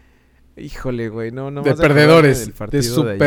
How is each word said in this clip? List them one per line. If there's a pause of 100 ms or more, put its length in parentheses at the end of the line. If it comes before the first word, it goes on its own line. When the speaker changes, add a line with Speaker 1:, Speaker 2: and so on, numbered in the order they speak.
(580)
Speaker 1:
híjole,
güey,
no,
no
Speaker 2:
De
Speaker 1:
más
de
acordarme
Speaker 2:
perdedores,
Speaker 1:
del
Speaker 2:
de
Speaker 1:
partido
de
Speaker 2:
super